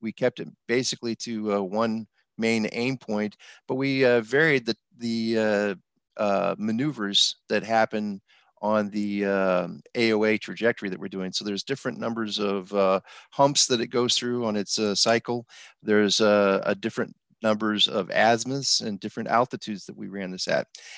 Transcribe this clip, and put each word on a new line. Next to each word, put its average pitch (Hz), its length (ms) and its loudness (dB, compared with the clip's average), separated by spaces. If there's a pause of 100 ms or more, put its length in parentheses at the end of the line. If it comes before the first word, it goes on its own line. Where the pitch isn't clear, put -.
we 113 100 -6
kept 123 300 -2
it - 80 -12 (180)
basically 120 480 -2
to, 107 380 -4
uh, 101 80 0
one 110 440 -2 (320)
main 113 360 0
aim 123 240 -4
point, 107 400 -4 (280)
but 131 100 -4
we, 135 280 0
uh, 123 160 6
varied 135 460 2
the, 113 100 -2 (220)
the, 113 400 -2 (800)
uh, 110 40 -2
uh, 95 360 0
maneuvers 110 800 0 (100)
that 104 160 0
happen 107 580 0 (400)
on 104 280 0
the, 101 360 -2
um, 92 560 0 (120)
A 113 200 2
O 107 100 2
A 107 160 2
trajectory 104 500 -4
that 92 100 -8
we're 95 80 -10
doing. 92 240 -6
So 101 140 -6
there's 101 160 -4
different 135 380 -8
numbers 113 400 -4
of, 98 340 -4
uh, 95 260 4 (320)
humps 143 360 2
that 120 140 2
it 120 60 -4
goes 120 280 0
through 120 300 -2
on 107 100 0
its, 101 240 -2
uh, 104 160 0
cycle. 117 500 0 (380)
There's, 104 360 4
uh, 101 460 4
a 104 80 2
different 107 420 -6 (280)
numbers 107 440 2
of 92 220 -2
azimuths 120 680 2
and 107 200 -6
different 107 300 -8
altitudes 110 560 -2
that - 100 -16
we 104 120 -14
ran 95 240 -8
this 92 160 -8
at. 80 200 0 (300)